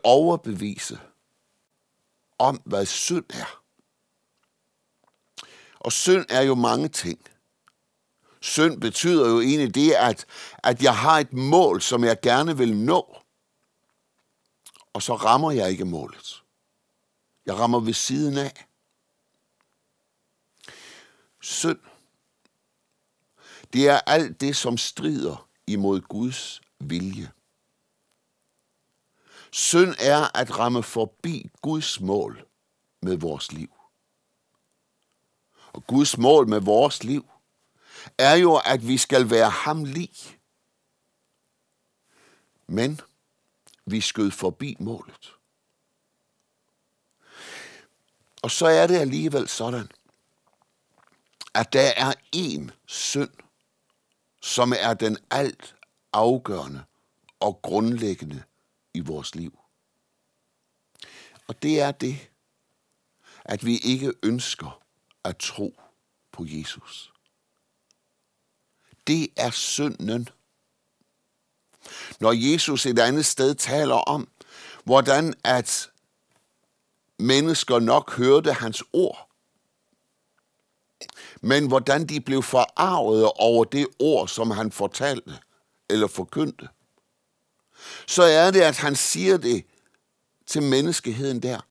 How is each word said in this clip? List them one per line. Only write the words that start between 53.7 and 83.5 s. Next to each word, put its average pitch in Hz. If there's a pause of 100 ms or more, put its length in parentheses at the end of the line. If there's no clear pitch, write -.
som 123
er 113
den 110 (120)
alt - (380)
afgørende 104 (560)
og 104
grundlæggende 104 (500)
i 82
vores 78
liv. 82 (1900)
Og -
det 151
er 143
det, 135 (1160)
at 107
vi 117
ikke 131 (100)
ønsker - (420)
at 92
tro - (500)
på 87
Jesus. - (1900)
Det 160
er 120
synden. 117 (1900)
Når 110
Jesus 139
et 120
andet 135
sted 139
taler 139
om, 143 (540)
hvordan 135 (100)
at - (1300)
mennesker 135
nok 120
hørte 139
hans 113 (100)
ord, - (2000)
men 139
hvordan 135
de 147
blev 135
forarvede 123
over 117